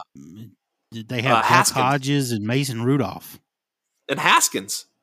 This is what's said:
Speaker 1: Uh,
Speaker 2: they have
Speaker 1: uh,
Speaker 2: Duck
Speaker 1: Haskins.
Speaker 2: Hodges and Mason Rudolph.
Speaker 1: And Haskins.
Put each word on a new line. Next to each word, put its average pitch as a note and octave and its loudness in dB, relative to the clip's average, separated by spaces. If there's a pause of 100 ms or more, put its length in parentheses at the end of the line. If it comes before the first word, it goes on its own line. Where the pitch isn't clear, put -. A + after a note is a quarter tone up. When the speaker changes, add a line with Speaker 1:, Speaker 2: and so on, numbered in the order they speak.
(180)
Speaker 1:
Uh, E2 -20 (480)
Speaker 2:
they A2+ -6
have B2 2
Speaker 1:
uh, A2+ 4
Speaker 2:
Duck A2+ -2
Speaker 1:
Haskins. D#3 2
Speaker 2:
Hodges C3+ 0
and G#2+ -2
Mason A#2+ -2
Rudolph. B2+ -2 (680)
Speaker 1:
And F3+ -2
Haskins. - 0 (160)